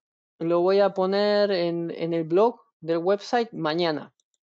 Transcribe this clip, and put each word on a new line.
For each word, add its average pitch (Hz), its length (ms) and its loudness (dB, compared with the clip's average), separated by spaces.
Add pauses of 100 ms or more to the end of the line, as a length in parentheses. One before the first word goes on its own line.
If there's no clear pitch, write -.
(400)
lo 170 220 0
voy 190 180 4
a 190 160 2
poner 202 560 2
en, 170 440 -2
en 165 180 -4
el 165 100 0
blog 196 380 2 (180)
del 165 180 -2
website 208 540 -2
mañana, 156 600 -4 (340)